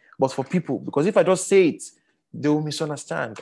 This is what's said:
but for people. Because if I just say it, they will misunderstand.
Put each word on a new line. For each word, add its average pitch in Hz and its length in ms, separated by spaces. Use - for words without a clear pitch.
but 131 140
for 139 120
people. 151 360
Because 139 260
if 208 120
I 180 60
just 185 240
say 190 200
it, - 160
they 135 160
will 151 120
misunderstand. 147 800